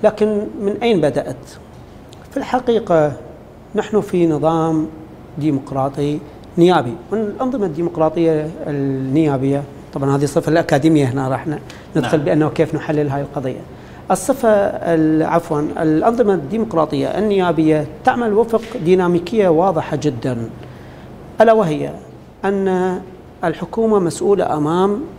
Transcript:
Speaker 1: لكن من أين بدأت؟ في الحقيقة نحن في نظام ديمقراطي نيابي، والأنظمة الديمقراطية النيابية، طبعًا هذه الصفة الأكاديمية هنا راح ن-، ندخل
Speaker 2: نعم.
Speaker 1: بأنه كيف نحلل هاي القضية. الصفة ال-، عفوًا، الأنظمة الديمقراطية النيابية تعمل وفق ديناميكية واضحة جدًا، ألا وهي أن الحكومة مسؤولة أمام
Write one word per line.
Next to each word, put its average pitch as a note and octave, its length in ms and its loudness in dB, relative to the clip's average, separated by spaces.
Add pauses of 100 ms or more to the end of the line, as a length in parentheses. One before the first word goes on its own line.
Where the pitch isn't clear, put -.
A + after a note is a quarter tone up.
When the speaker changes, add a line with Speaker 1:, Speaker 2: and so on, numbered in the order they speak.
Speaker 1:
لكن G#3+ 440 2 (140)
من G#3 220 -2
أين A3 180 2
بدأت؟ C#3 340 -2 (960)
في - 60 -6
الحقيقة A3 720 0 (640)
نحن - 260 0
في F3 260 0
نظام D#3+ 600 2 (500)
ديمقراطي C#3+ 840 -2 (380)
نيابي، E3+ 360 4 (180)
والأنظمة G#3+ 540 -2
الديمقراطية D#3+ 840 0 (180)
النيابية، C#3 960 0 (300)
طبعًا C#3 220 0
هذه C#3+ 80 2
الصفة D#3 280 0
الأكاديمية D#3 540 4
هنا C3 240 -2
راح C3 180 -4
ن-، D3 120 -6 (360)
ندخل D3 220 2
Speaker 2:
نعم. D3 80 0
Speaker 1:
بأنه D#3 240 2
كيف D3+ 260 -2
نحلل D3 340 -2
هاي C#3 120 -2
القضية. C3 400 -6 (500)
الصفة A#3 380 0
ال-، D#3+ 760 2
عفوًا، D#3+ 380 0 (200)
الأنظمة G3+ 520 2
الديمقراطية D#3 720 -2
النيابية E3 800 2 (160)
تعمل A#3+ 300 0
وفق A3+ 280 2 (240)
ديناميكية F3+ 640 2
واضحة D#3+ 540 2
جدًا، B2 480 -4 (920)
ألا A3+ 120 8
وهي D3+ 380 0 (540)
أن F#3+ 540 0 (440)
الحكومة G#3 560 0
مسؤولة F3+ 580 0
أمام F3+ 440 0 (180)